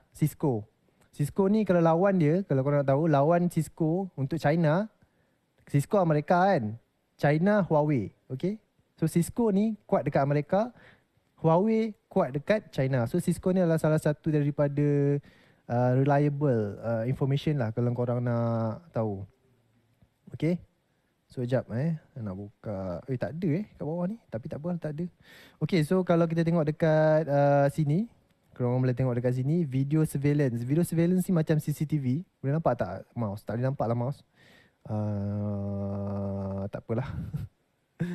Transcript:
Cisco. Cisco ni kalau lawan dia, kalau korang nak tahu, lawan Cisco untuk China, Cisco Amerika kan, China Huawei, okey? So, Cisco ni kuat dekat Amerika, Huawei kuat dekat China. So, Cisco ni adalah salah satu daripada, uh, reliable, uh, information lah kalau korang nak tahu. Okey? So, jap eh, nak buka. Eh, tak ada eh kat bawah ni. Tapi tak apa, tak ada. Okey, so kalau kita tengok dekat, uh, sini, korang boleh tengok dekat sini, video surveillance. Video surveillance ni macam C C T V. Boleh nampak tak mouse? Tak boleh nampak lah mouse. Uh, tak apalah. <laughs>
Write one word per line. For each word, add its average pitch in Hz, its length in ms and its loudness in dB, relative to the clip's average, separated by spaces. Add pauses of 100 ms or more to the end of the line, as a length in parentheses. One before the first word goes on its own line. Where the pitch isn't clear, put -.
(140)
Cisco. 127 560 -2 (400)
Cisco 190 400 -2
ni 214 160 2
kalau 175 160 4
lawan 175 400 4
dia, 160 240 2
kalau 135 160 0
korang 143 240 0
nak 131 80 2
tahu, 156 160 2
lawan 165 400 4
Cisco 165 640 -2
untuk 165 240 -4
China, 160 480 2 (840)
Cisco 180 320 2
Amerika 175 480 4
kan, 113 240 0 (400)
China 180 480 2
Huawei, 151 480 0 (160)
okey? 175 320 -6 (400)
So, 160 80 0
Cisco 196 480 0
ni 214 320 0
kuat 180 160 0
dekat 147 160 0
Amerika, 147 560 0 (640)
Huawei 214 560 2 (160)
kuat 143 240 0
dekat 202 400 -2
China. 131 320 0
So, 175 160 -2
Cisco 185 320 -2
ni 185 80 2
adalah 165 160 2
salah 156 160 2
satu 151 400 -2
daripada, 143 800 0 (560)
uh, 123 240 2
reliable, 139 880 2
uh, 113 240 -2
information 139 480 -2
lah 113 160 -2
kalau 120 240 -2
korang 120 240 -2
nak 117 720 -2
tahu. 104 320 -4 (1120)
Okey? 170 240 -2 (720)
So, - 160 -10
jap 120 240 -2
eh, 151 240 -2 (240)
nak 101 160 -8
buka. 95 720 -10
Eh, 135 80 -4
tak 123 240 -8
ada 185 240 -2
eh - 80 -10
kat - 160 -12
bawah 175 240 -4
ni. 226 160 -12
Tapi 113 240 -10
tak 127 80 -10
apa, 175 160 -6
tak 156 240 -8
ada. 175 60 -6 (580)
Okey, 151 240 0
so 185 160 2
kalau 170 240 2
kita 165 160 0
tengok 165 240 2
dekat, 156 640 2
uh, 143 400 4
sini, 160 400 0 (400)
korang 127 320 0
boleh 127 80 2
tengok 123 240 0
dekat 123 240 0
sini, 156 240 0
video 139 400 0
surveillance. 143 640 0
Video 156 160 2
surveillance 170 400 2
ni - 80 -2
macam 160 320 2
C 151 80 -4
C 147 160 -4
T 156 80 0
V. 139 320 -2 (160)
Boleh 139 160 0
nampak 139 160 0
tak 95 400 -8
mouse? 104 320 -6
Tak 107 80 -6
boleh 127 160 -2
nampak 139 160 -4
lah 117 80 0
mouse. 120 240 -4 (600)
Uh, 101 1900 -6
tak 113 160 -10
apalah. 117 300 -6
<laughs> - 20 -12 (1000)